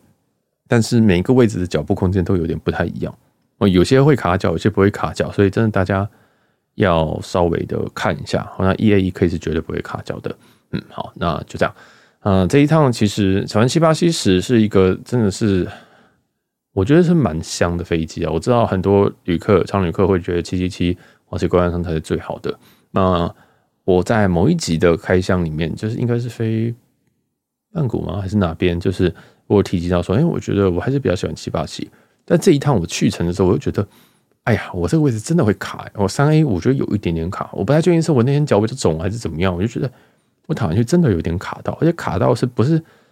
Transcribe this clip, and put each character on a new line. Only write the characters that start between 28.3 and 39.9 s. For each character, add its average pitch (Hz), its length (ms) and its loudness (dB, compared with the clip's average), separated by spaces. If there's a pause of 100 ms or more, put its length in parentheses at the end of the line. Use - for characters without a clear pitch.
哪 90 160 0
边？ 87 260 0
就 92 120 -2
是 90 220 0 (320)
我 107 120 2
有 95 60 4
提 90 160 -4
及 85 80 -4
到 90 140 2
说， 92 140 0
哎， 131 80 2
我 - 160 -2
觉 - 140 -6
得 98 160 2
我 87 100 -2
还 127 120 -4
是 139 80 0
比 135 80 -2
较 92 80 0
喜 92 100 -6
欢 80 100 -6
七 - 140 -10
八 80 160 -4
七。 - 240 -12 (360)
但 170 140 2
这 185 120 4
一 143 80 4
趟 139 180 2
我 82 80 -2
去 - 240 -2
程 - 160 -4
的 85 60 -2
时 92 100 0
候， 92 80 4
我 98 40 4
就 - 60 0
觉 92 120 -4
得， 101 160 -2 (560)
哎 123 100 2
呀， - 200 -4
我 87 140 -2
这 165 100 2
个 156 40 2
位 147 100 2
置 110 80 -2
真 165 180 -2
的 156 80 2
会 107 80 4
卡 - 300 -12
欸。 - 120 -18
我 101 120 0
三 143 220 2
A 156 140 4
我 107 160 0
觉 110 100 -2
得 135 60 2
有 135 120 -2
一 - 100 -2
点 87 180 -2
点 82 140 -4
卡， - 240 -8
我 - 100 -4
不 95 80 0
太 156 100 4
确 175 100 2
定 165 100 4
是 160 100 0
我 131 120 4
那 131 80 2
天 147 140 2
脚 113 140 4
比 110 80 2
较 131 80 -6
肿 80 240 0
还 90 100 -4
是 107 80 -6
怎 - 140 -8
么 73 80 -6
样， 92 160 0
我 85 60 -4
就 107 60 0
觉 - 120 -6
得 135 120 -6 (540)